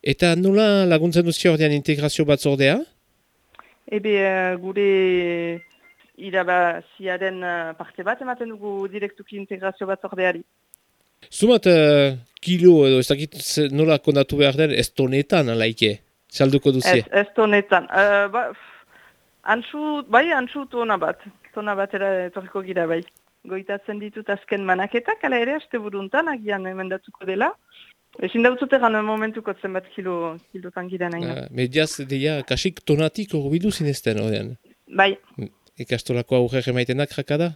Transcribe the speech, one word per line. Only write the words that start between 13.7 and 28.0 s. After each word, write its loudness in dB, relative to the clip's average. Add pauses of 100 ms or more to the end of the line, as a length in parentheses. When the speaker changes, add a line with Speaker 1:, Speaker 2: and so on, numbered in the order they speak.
Speaker 1:
nola 4
kondatu 2
behar 4
den, 2
ez 0
tonetan 0
alaike, 0 (300)
salduko 2
duzie? 4
Speaker 2:
Ez, -2
ez 2
tonetan. 2
Eh, 2
ba, -4
f-, -20 (580)
antxu, -4
bai, 2
antxu -6
tona -2
bat. -4 (340)
Tona -6
batera -4
etorriko -10
gira, -4
bai. -2 (440)
Goitatzen -10
ditut -12
azken -6
manaketak, -2
hala -2
ere, -2
asteburuntan, -6
agian -6
emendatuko -10
dela. -2 (680)